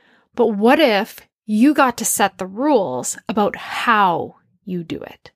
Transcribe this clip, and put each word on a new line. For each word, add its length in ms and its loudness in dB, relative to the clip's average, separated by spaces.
But 120 2
what 320 2
if 420 0
you 280 4
got 240 0
to 80 -6
set 320 -2
the 80 -8
rules 720 -2
about 260 -2
how 800 -2
you 180 -8
do 160 -10
it? 360 -18